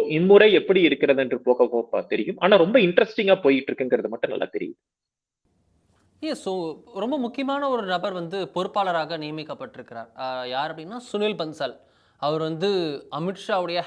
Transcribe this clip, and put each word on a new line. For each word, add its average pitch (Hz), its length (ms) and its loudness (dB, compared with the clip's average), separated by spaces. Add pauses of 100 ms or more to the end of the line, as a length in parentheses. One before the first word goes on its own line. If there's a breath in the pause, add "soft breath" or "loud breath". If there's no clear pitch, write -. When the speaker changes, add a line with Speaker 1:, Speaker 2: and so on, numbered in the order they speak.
Speaker 1:
இம்முறை 196 440 6
எப்படி 185 300 4
இருக்கிறது 139 400 4
என்று 123 200 -4
போக 123 240 4
போக 113 360 -2
தெரியும். - 360 -4
ஆனா, 196 180 6
ரொம்ப 190 220 6
இன்ட்ரெஸ்டிங்கா 190 640 2
போயிட்டு 135 300 2
இருக்குங்கிறது 123 360 -2
மட்டும் 113 220 -6
நல்லா 95 280 -6
தெரியுது. - 180 -10 (1400)
Speaker 2:
எஸ், 302 220 -6
so 175 400 -6 (120)
ரொம்ப 233 240 -2
முக்கியமான 277 500 -4
ஒரு 247 140 0
நபர் 185 300 -2
வந்து 175 320 -6
பொறுப்பாளராக 175 760 -2
நியமிக்கப்பட்டிருக்கிறார். 135 1000 -12
ஆ, 127 280 -8
யார் 139 300 -6
அப்படின்னா, 165 220 -14 (160)
சுனில் 208 240 -2
பன்சால். 151 400 -6 (420)
அவர் 151 220 -2
வந்து 160 280 -2 (420)
அமித்ஷாவுடைய 175 760 -4